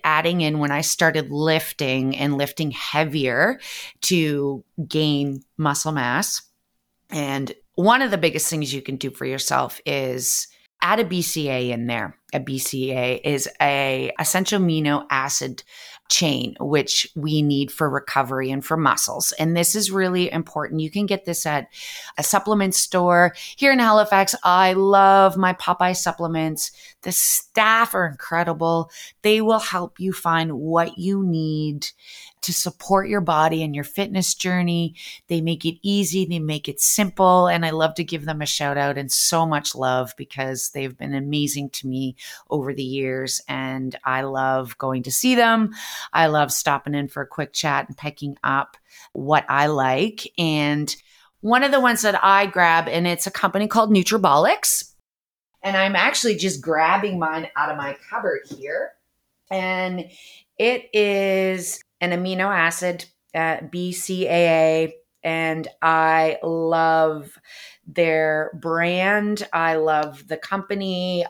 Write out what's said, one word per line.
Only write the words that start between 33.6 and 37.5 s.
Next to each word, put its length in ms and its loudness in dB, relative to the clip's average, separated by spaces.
and 140 -4
your 80 -6
fitness 500 -2
journey. 640 -2
They 140 0
make 220 -2
it 200 -4
easy. 420 0
They 140 -4
make 280 -6
it 140 -6
simple. 640 4
And 160 2